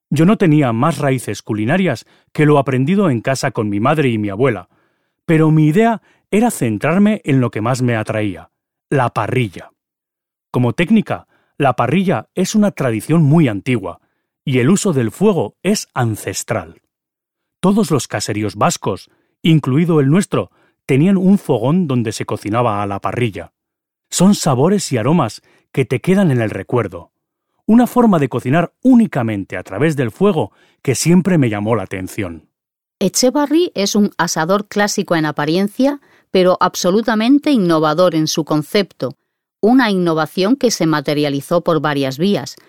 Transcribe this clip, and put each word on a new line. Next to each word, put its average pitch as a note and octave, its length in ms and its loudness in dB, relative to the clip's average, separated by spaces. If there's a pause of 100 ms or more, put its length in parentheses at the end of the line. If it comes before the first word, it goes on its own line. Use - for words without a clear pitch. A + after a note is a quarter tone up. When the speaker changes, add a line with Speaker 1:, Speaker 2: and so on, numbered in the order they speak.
(140)
Speaker 1:
Yo D#3 120 4
no G#3+ 100 4
tenía D3 380 2
más C#3+ 240 0
raíces C3 420 -4
culinarias B2+ 640 -2 (300)
que D3+ 100 2
lo D3 140 4
aprendido C#3 500 0
en A#2+ 140 0
casa C3+ 300 -4
con G#2+ 180 -4
mi G2+ 100 -4
madre C#3 300 0
y A2+ 80 -2
mi G#2 100 -4
abuela, G2+ 400 -2 (560)
pero D#3 260 2
mi D#3 180 4
idea A3 340 0 (280)
era A3+ 200 2
centrarme E3 720 0
en C3+ 160 2
lo A#2 100 0
que G#2+ 120 -6
más A#2+ 180 -2
me A#2+ 160 0
atraía, G#2+ 540 -6 (400)
la C3 180 0
parrilla. A2+ 600 -4 (800)
Como B2 240 -2
técnica, F3+ 540 0 (280)
la C3 200 0
parrilla D#3+ 580 -2
es F#3 200 -4
una G#3 180 2
tradición C3+ 500 -2
muy D3 260 4
antigua, G2+ 540 -6 (420)
y C3 140 -2
el A#2+ 100 2
uso G3 240 2
del A#2+ 200 -2
fuego F3 500 -2
es G#3 320 -2
ancestral. G2+ 880 -6 (800)
Todos G3+ 300 0
los D3 160 0
caseríos G#2 500 -6
vascos, B2 540 -4 (300)
incluido D#3+ 580 2
el C#3 120 2
nuestro, D3+ 400 0 (340)
tenían D#3+ 320 2
un F#3+ 220 4
fogón C#3+ 480 0
donde B2 260 -2
se - 140 -8
cocinaba G#2+ 560 -2
a G#2 40 -4
la G2 140 -8
parrilla. F#2+ 540 -6 (560)
Son G3 240 4
sabores D#3+ 580 0
y B2 60 -2
aromas B2+ 420 0 (320)
que C3+ 140 -2
te - 160 -4
quedan F#3+ 280 2
en B2 120 0
el G#2+ 80 -2
recuerdo. F#2+ 580 -6 (560)
Una A#3 220 4
forma A3+ 320 4
de C#3 100 0
cocinar C3+ 540 -2
únicamente B2 760 0
a F#2 60 -8
través C#3 320 -2
del C3 160 -2
fuego D#3+ 400 0 (320)
que B2+ 140 -2
siempre F3 420 2
me B2+ 100 2
llamó G#2+ 280 -2
la G2 80 -6
atención. F#2 640 -10 (480)
Speaker 2:
Echevarri C#4+ 800 0
es G3 180 -2
un G#3 240 2
asador F3 480 -2
clásico G3+ 480 -2
en D#3+ 100 0
apariencia, F#3+ 760 -2 (320)
pero F#3 260 4
absolutamente A3 920 0
innovador E3 640 2
en D#3 100 0
su D#3 180 -4
concepto, D3+ 720 -4 (440)
una A#3 320 2
innovación F3+ 640 0
que A#3+ 160 0
se - 140 -2
materializó D3 760 -2
por D#3 180 0
varias C#3 380 -2
vías. E3 380 -2 (120)